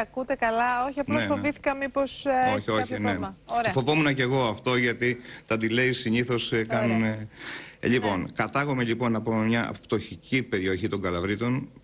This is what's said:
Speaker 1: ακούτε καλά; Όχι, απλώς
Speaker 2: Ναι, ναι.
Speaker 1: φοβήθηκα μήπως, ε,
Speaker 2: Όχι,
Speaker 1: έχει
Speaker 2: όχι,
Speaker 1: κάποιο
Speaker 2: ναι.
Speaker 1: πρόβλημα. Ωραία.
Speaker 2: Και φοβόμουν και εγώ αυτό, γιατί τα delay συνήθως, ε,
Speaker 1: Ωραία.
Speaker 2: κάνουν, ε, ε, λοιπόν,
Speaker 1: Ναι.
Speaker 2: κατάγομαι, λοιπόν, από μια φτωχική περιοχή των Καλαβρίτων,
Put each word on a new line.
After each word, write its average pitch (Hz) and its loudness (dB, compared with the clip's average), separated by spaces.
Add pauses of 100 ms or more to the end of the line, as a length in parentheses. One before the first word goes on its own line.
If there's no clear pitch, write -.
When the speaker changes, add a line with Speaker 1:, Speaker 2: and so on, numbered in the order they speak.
Speaker 1:
ακούτε 254 -4
καλά; 240 0
Όχι, 277 -6
απλώς 285 0
Speaker 2:
Ναι, 302 -2
ναι. 294 2
Speaker 1:
φοβήθηκα 277 -2
μήπως, 277 -2
ε, 277 2 (180)
Speaker 2:
Όχι, 269 2
Speaker 1:
έχει - -4
Speaker 2:
όχι, 110 2
Speaker 1:
κάποιο - -2
Speaker 2:
ναι. - -4
Speaker 1:
πρόβλημα. 98 -2 (140)
Ωραία. 240 0
Speaker 2:
Και 220 0
φοβόμουν 147 4
και 131 0
εγώ 131 2
αυτό, 117 0
γιατί 120 0 (280)
τα 113 0
delay 117 2
συνήθως, 120 0
ε, 120 2
Speaker 1:
Ωραία. 110 0 (140)
Speaker 2:
κάνουν, 113 2
ε, 107 -2 (520)
ε, - 0
λοιπόν, 107 2
Speaker 1:
Ναι. - -4
Speaker 2:
κατάγομαι, 131 0
λοιπόν, 113 0
από 113 -2
μια 113 2 (120)
φτωχική - -2
περιοχή 95 0
των 98 -4
Καλαβρίτων, 98 -2 (160)